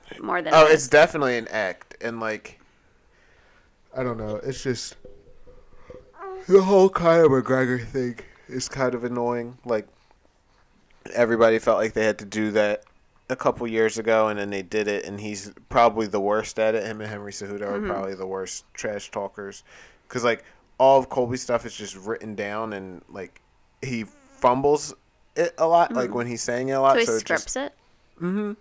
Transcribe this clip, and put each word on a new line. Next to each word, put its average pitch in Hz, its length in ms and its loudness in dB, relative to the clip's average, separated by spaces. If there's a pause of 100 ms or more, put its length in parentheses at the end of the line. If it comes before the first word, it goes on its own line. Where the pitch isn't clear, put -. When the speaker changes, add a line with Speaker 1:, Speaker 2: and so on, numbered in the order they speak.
(200)
Speaker 1:
more 175 200 -4
than 151 140 0
Speaker 2:
Oh, 156 120 10
Speaker 1:
it 151 60 8
Speaker 2:
it's 143 120 4
Speaker 1:
is. 127 40 -10
Speaker 2:
definitely 147 480 4
an 113 120 -6
act, 98 520 -6
and, 117 200 -8
like, 110 400 -8 (1300)
I 131 100 -4
don't 120 140 -4
know. 107 180 -8
It's 131 260 -10
just - 320 -6 (1500)
the 190 140 8
whole 190 260 6
Conor 170 400 4
McGregor 127 560 0
thing 123 360 -6 (280)
is 127 200 -8
kind 127 260 -2
of 117 100 -6
annoying. 120 600 -6
Like, 110 240 -2 (1300)
everybody 113 440 4
felt 110 200 2
like 110 140 -2
they 110 120 0
had 107 140 0
to 107 60 -14
do 107 280 -4
that 104 320 2 (440)
a 127 80 -4
couple 123 300 -2
years 113 320 0
ago, 110 300 2
and 104 100 -4
then 101 120 -6
they 98 120 -6
did 104 260 -2
it, 101 160 -4
and 101 160 -12
he's 104 320 -10 (160)
probably 113 380 4
the 101 140 -2
worst 104 380 -4
at 110 160 2
it. 107 100 -2
Him 107 160 -10
and 107 80 -10
Henry 104 240 -12
Cejudo 101 300 -10
are 101 160 -4
Speaker 1:
Mm-hmm. 208 120 -8
Speaker 2:
probably 98 240 -6
the 95 120 -10
worst 95 380 -10 (100)
trash 104 360 -10
talkers. 101 520 -12 (460)
'Cause, 123 160 -8
like, 113 200 0 (340)
all 135 200 6
of 127 100 0
Colby's 123 340 -2
stuff 117 220 -2
is 110 100 -14
just 98 220 -12
written 104 380 -10
down, 104 380 -8
and, 95 360 -12
like, 92 320 -16 (400)
he 120 240 -6
fumbles 139 880 0 (440)
it 170 200 0
a 160 100 2
lot, 170 280 4
like, 127 140 -2
Speaker 1:
Mm-hmm. 107 80 -6
Speaker 2:
when 120 100 -4
he's 117 160 -8
saying 127 260 -4
it 135 40 -2
a 135 80 0
lot, 135 140 6
Speaker 1:
So 120 60 4
he 233 60 2
Speaker 2:
so 117 100 0
it 110 80 -4
just - 240 -4
Speaker 1:
scripts - 80 -8
it? 285 160 -8 (500)
Speaker 2:
Mm-hmm. 202 380 -4